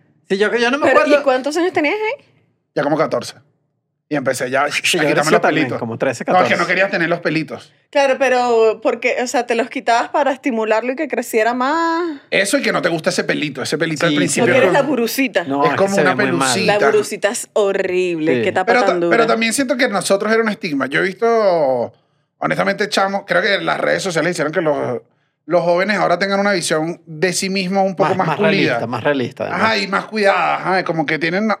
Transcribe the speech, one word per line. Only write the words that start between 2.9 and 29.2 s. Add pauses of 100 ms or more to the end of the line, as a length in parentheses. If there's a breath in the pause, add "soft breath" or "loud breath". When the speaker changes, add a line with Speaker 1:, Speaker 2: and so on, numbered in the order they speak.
Speaker 3:
catorce. (760)
Y
empecé
ya
Speaker 1:
Sí,
Speaker 3:
a
Speaker 1:
yo
Speaker 3:
quitarme
Speaker 1:
crecí
Speaker 3:
los
Speaker 1:
también,
Speaker 3:
pelitos.
Speaker 1:
como
trece,
Speaker 3:
No,
es
que
Speaker 1:
catorce.
Speaker 3:
no
quería
tener
los
pelitos. (180)
Speaker 2:
Claro,
pero
porque,
o
sea,
te
los
quitabas
para
estimularlo
y
que
creciera
más. (100)
Speaker 3:
Eso
y
que
no
te
gusta
ese
pelito.
Ese
pelito
al
Speaker 1:
Sí,
Speaker 3:
principio
Speaker 2:
No
quieres
Speaker 3:
es
como
Speaker 2:
la
burucita.
Speaker 1:
No,
Speaker 3:
es
Speaker 1:
es
que
Speaker 3:
como
Speaker 1:
se
Speaker 3:
una
Speaker 1:
ve
muy
mal.
Speaker 3:
pelucita.
Speaker 2:
La
burucita
es
horrible.
Speaker 1:
Sí.
Speaker 2:
Qué
tapa
Speaker 3:
Pero
Speaker 2:
tan (120)
Speaker 3:
ta-,
Speaker 2:
dura.
Speaker 3:
pero
también
siento
que
nosotros
era
un
estigma.
Yo
he
visto, (460)
honestamente,
chamo,
creo
que
las
redes
sociales
hicieron
que
los, (440)
los
jóvenes
ahora
tengan
una
visión
de
sí
mismos
un
poco
Speaker 1:
Más,
Speaker 3:
más
Speaker 1:
más
Speaker 3:
pulida.
Speaker 1:
realista,
más
realista,